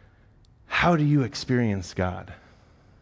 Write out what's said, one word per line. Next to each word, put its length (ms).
How 240
do 80
you 200
experience 720
God? 400